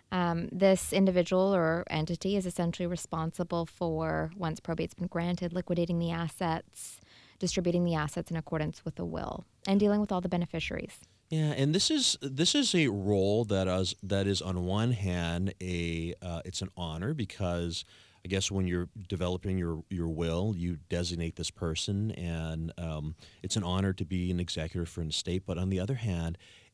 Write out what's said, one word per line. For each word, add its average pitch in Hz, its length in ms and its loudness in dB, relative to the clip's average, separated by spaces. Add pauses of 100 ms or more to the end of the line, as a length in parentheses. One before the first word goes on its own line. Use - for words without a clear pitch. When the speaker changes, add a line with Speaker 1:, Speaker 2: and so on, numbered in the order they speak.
(120)
Speaker 1:
Um, 175 400 2
this 190 420 4
individual 190 600 6
or 165 340 4
entity 170 460 0
is 190 100 0
essentially 175 400 -2
responsible 170 800 -2
for, 160 720 -2
once 170 240 -4
probate's 165 340 -4
been 175 140 -4
granted, 175 460 -2
liquidating 175 460 0
the 170 120 0
assets, 165 880 -4 (400)
distributing 175 460 2
the 170 100 2
assets 156 340 -2
in 165 80 -4
accordance 156 480 -4
with 160 100 -6
the 180 100 -6
will, - 400 -6 (200)
and 196 140 4
dealing 208 200 6
with 208 120 0
all 180 100 2
the 180 80 -4
beneficiaries. - 720 -4 (320)
Speaker 2:
Yeah, 156 220 2
and 143 200 2
this 202 160 2
is, 285 320 2
this 139 340 2
is 277 200 4
a 156 140 6
role 101 560 4
that 95 220 4
is, 92 360 2
that 98 240 2
is 98 140 2
on 90 240 -2
one 107 260 2
hand 90 720 0
a, 85 600 -2
uh, 85 220 -6
it's - 180 -8
an 95 140 -4
honor 87 380 -4
because 87 720 -2 (400)
I - 20 -10
guess 95 240 0
when 95 160 2
you're 87 220 -2 (180)
developing 92 500 -2
your, 85 320 -2
your 85 200 -2
will, 85 480 0
you 87 200 -2 (120)
designate 85 480 -2
this - 120 -4
person, 98 600 -2
and, 80 640 -4
um, 78 380 -4 (280)
it's 95 120 -4
an 101 80 0
honor 95 300 2
to 95 120 -4
be 90 240 -2
an 87 120 0
executor 85 440 -4
for - 160 -10
an 80 60 -4
estate. 90 380 -4
But 87 120 -4
on 92 120 0
the 95 100 0
other 107 160 -2
hand, 87 420 -2 (360)